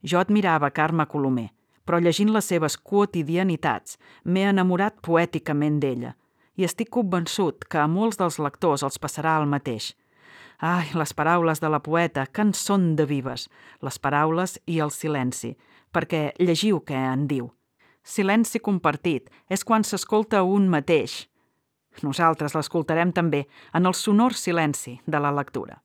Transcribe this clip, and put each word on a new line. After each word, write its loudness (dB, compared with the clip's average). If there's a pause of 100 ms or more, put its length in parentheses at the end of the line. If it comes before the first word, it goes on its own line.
jo -2
admirava 2
Carme 0
Colomer, -2 (340)
però 0
llegint 4
les 0
seves 0
quotidianitats -2 (260)
m'he 0
enamorat 2
poèticament 0
d'ella, -4 (420)
i 0
estic -4
convençut -2
que -2
a 2
molts 0
dels -2
lectors 0
els -6
passarà -2
el 0
mateix. -4 (680)
Ai, -2
les -4
paraules 2
de -2
la 0
poeta, 0
que -6
en 2
són 2
de 4
vives, -4 (360)
les -8
paraules 2
i -2
el -2
silenci, -4 (360)
perquè -2
llegiu 2
què -6 (160)
en -2
diu. -4 (480)
Silenci 0
compartit -2 (240)
és -2
quan 2
s'escolta 0
un 4
mateix. 0 (720)
Nosaltres 0
l'escoltarem -2
també 0 (320)
en 4
el 2
sonor 2
silenci -2
de -2
la 0
lectura. -8